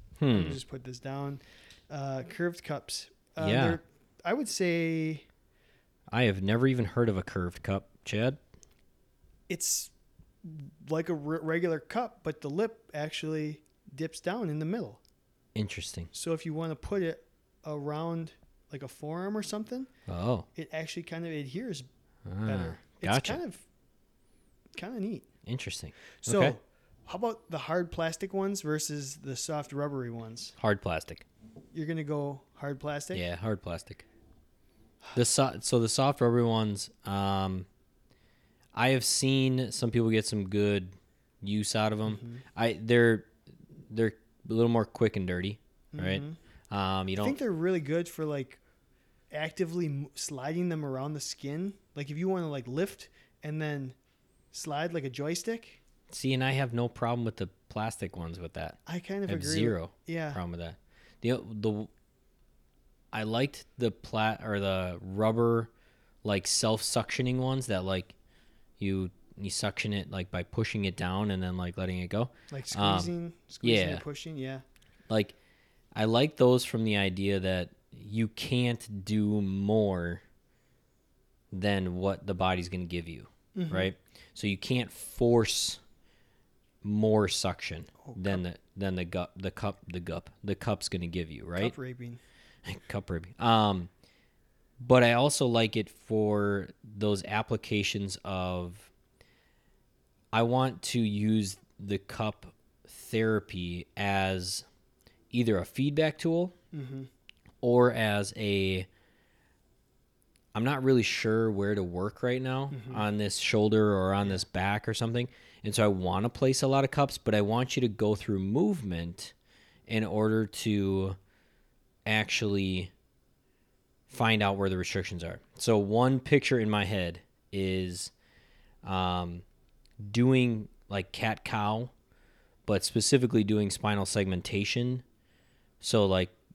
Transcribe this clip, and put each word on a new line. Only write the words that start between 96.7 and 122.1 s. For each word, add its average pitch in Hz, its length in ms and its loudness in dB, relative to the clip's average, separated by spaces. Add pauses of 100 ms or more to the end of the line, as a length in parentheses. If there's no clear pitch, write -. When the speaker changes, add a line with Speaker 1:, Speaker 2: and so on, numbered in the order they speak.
Speaker 2:
those 104 420 0
applications 104 1000 -2
of, 92 640 -4 (1400)
I 113 80 4
want 123 420 2
to - 160 -2
use 104 580 2 (220)
the 101 200 -4
cup - 480 -6 (400)
therapy 101 1080 -2
as 95 720 0 (640)
either 113 260 4
a 87 80 0
feedback 147 520 0
tool 170 360 0 (220)
Speaker 1:
Mm-hmm. 135 280 -10 (580)
Speaker 2:
or 123 320 8
as 104 420 2
a, 95 500 2 (1700)
I'm 110 120 -2
not 135 180 0
really 131 200 6
sure 110 460 2
where 101 240 2
to 101 100 0
work 90 380 -4
right 127 200 0
now 131 320 -2
Speaker 1:
Mm-hmm. 123 240 -10
Speaker 2:
on 104 200 0
this 104 200 0
shoulder 107 560 4
or 95 200 2
on 101 140 2
Speaker 1:
Yeah. 98 60 0
Speaker 2:
this 90 100 -2
back 98 460 -2
or 113 40 0
something. 120 360 -2 (340)
And 107 100 -4
so 113 120 4
I - 20 8
wanna 92 420 2
place 131 340 2
a 139 40 4
lot 135 160 4
of 131 80 0
cups, 143 260 0
but - 160 0
I 107 80 4
want 113 360 0
you 131 40 2
to 123 60 4
go 107 280 2
through 101 240 -2
movement 98 920 -2 (560)
in 110 160 0
order 110 440 2
to 95 680 2 (920)
actually 101 840 0 (1160)